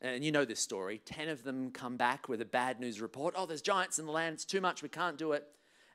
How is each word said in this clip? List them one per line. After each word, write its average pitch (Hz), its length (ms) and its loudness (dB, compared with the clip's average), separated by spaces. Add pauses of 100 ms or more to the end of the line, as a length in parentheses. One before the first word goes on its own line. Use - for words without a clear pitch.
And 127 200 -2
you 151 80 2
know 147 140 6
this 113 160 -2
story. 101 440 -2
Ten 156 260 -6
of 139 140 -6
them 131 260 -2
come 123 260 -6
back 123 320 2
with 117 140 -2
a - 20 -2
bad 123 340 0
news 117 220 -4
report. 139 380 -2
"Oh, 190 80 0
there's 156 160 -6
giants 190 360 2
in 160 60 -4
the 156 80 -4
land. 160 220 0
It's 156 100 -8
too 190 160 0
much. 180 220 2
We 147 80 -6
can't 165 260 0
do 156 160 2
it." 147 160 0 (460)